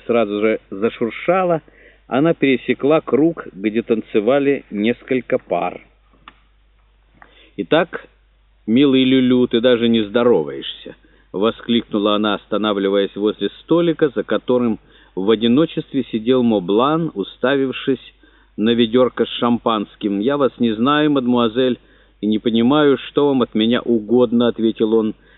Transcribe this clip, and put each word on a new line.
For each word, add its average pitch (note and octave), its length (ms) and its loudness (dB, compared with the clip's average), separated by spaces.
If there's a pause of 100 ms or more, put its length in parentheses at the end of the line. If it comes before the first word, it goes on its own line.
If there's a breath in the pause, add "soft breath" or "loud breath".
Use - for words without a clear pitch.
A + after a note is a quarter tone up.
сразу G#2+ 320 0
же A2 200 0 (100)
зашуршало, D3+ 920 -2 (460 soft breath)
она D#3 260 2
пересекла C3+ 680 0
круг, D#3 500 0
где G#2+ 300 -4
танцевали B2 920 0
несколько A#2+ 680 -2
пар. F2 420 -6 (1800 soft breath)
«Итак, D#3 500 -2 (600)
милый C3 360 4
Люлю, B2+ 440 2
ты A#2 140 -2
даже A#2+ 280 2
не A2+ 140 2
здороваешься», G2+ 920 -2 (360 soft breath)
воскликнула G#2+ 840 -2
она, G#2 200 -2
останавливаясь G2+ 800 -2
возле G2+ 340 -4 (120)
столика, E3 540 0
за G2 80 -2
которым A#2+ 560 -2 (360 soft breath)
в F#2+ 140 -2
одиночестве B2 840 0
сидел B2 320 0
Моблан, A#2 680 0
уставившись C3 1000 -4 (440 soft breath)
на G#2+ 160 2
ведёрко A#2+ 520 2
с - 40 -4 (100)
шампанским. G#2+ 800 -2
«Я C3+ 180 -2
вас C3+ 220 0
не A#2 140 0
знаю, D3 380 0
мадмуазель, B2 680 0 (420 soft breath)
и G#2 60 -4
не G#2+ 120 0
понимаю, B2+ 580 2
что - 300 -2
вам C3+ 140 0
от - 120 -2
меня A2+ 280 0
угодно», A#2+ 640 0
ответил A2+ 460 -2
он, A2 200 0 (240 soft breath)